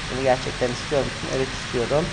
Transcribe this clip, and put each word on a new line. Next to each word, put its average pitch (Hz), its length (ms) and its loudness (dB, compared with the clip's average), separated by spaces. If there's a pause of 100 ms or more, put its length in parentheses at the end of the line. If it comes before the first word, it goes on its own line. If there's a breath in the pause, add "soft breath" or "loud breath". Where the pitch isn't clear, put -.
(120)
Bunu 127 120 -2
gerçekten 127 480 2
istiyor 139 300 0
musun?" - 340 -4
Evet, 131 120 0 (180)
istiyorum. 127 480 2